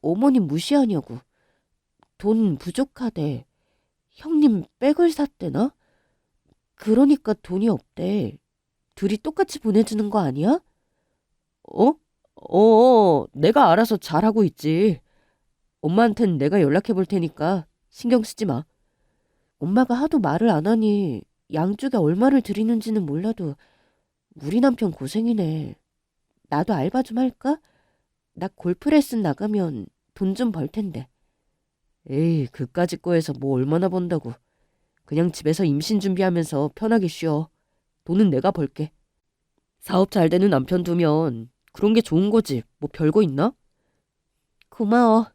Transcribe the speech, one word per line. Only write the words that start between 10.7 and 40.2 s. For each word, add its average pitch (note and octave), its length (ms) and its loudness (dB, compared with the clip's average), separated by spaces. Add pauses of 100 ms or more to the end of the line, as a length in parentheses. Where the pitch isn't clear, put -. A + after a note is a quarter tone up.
어? C4 300 0 (420)
어, G#3+ 1000 4
내가 F#3+ 380 4
알아서 A3 260 2
잘하고 G#3 460 0
있지. E3 580 0 (800)
엄마한텐 G3+ 560 0
내가 D#3 240 0
연락해 D#3+ 320 0
볼 F#3 120 -2
테니까 E3+ 600 -4 (240)
신경 A#3+ 340 0
쓰지 - 220 -8
마. D3 200 -4 (960)
엄마가 A#3 340 0
하도 C#4+ 260 -2
말을 F3+ 300 0
안 D#3+ 180 0
하니 G#3 540 0 (320)
양쪽에 G#3 440 -4
얼마를 G#3 440 2
드리는지는 G#3+ 640 -2
몰라도 E3 500 -6 (840)
우리 F3 200 -2
남편 A#3+ 300 0
고생이네. E3 840 -4 (720)
나도 D3+ 240 -2
알바 F#3+ 300 -2
좀 A3+ 140 -8
할까? C4 420 -4 (720)
나 F#3+ 220 -10
골프 - 340 -4
레슨 G#3 320 2
나가면 F3 680 -4 (260)
돈 F#3+ 200 -4
좀 A3+ 200 -2
벌 D#3 160 -6
텐데. E3+ 380 -10 (1040)
에이, D3+ 380 0
그까짓 F3 540 -6
거에서 E3 320 -2
뭐 C3+ 240 -4
얼마나 D#3 320 0
번다고. F3 440 -4 (720)
그냥 E3 260 0
집에서 E3 340 -2
임신 D#3 340 -2
준비하면서 F3 760 -2
편하게 A3 320 0
쉬어. D#3+ 420 -4 (560)
돈은 F#3+ 240 2
내가 D#3 220 0
벌게. D3+ 400 -8 (920)
사업 F#3+ 300 0
잘 E3 180 2